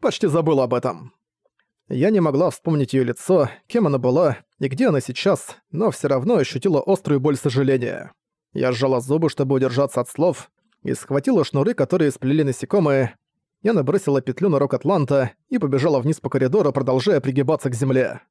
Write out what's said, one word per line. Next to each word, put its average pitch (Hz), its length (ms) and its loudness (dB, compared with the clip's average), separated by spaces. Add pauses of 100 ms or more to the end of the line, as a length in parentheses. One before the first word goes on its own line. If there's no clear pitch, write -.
Почти - 260 -2
забыла 156 380 2
об 120 100 -2
этом. 120 380 -4 (760)
Я 156 220 0
не 214 100 4
могла 156 300 2
вспомнить 147 420 -2
ее 131 120 2
лицо, 135 440 0 (180)
кем 226 200 0
она 139 120 0
была 131 400 0 (200)
и 139 100 -4
где 180 200 0
она 147 120 2
сейчас, - 560 -4 (140)
но 196 200 -2
все - 180 -4
равно 139 280 2
ощутила 147 500 0
острую 151 340 0
боль 143 160 0
сожаления. 131 760 -2 (400)
Я 127 200 0
сжала 127 280 0
зубы, 143 300 0
чтобы 135 260 -2
удержаться 131 440 0
от 120 80 -4
слов, 151 420 -2 (320)
и - 120 -2
схватила 151 500 0
шнуры, 156 300 0
которые 147 360 2
сплели 143 340 0
насекомые. 135 720 0 (480)
Я 214 80 2
набросила 143 480 0
петлю 147 300 -2
на 147 80 2
рог 135 160 0
атланта 139 580 0 (160)
и 254 80 -4
побежала 143 420 0
вниз 143 220 -2
по - 80 -6
коридору, 143 420 2
продолжая 131 520 0
пригибаться 135 480 0
к 127 40 -6
земле. 131 460 0 (100)